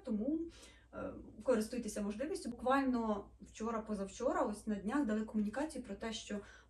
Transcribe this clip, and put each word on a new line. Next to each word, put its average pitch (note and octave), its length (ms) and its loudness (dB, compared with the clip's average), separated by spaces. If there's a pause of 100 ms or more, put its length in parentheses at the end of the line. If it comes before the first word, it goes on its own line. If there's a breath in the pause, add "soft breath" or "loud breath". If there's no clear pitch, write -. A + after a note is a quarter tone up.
тому, B3+ 360 2 (540 loud breath)
е, - 180 -6 (300)
користуйтеся A3 600 2
можливістю. A#3 480 -2
Буквально A#3+ 760 4 (160)
вчора-позавчора, A3 1000 0
ось G#3+ 240 -2
на G#3 80 2
днях, A3+ 320 2
дали G#3+ 180 2
комунікацію A#3 600 0
про G3 100 -8
те, A3+ 180 -4
що G#3 280 -4 (300 loud breath)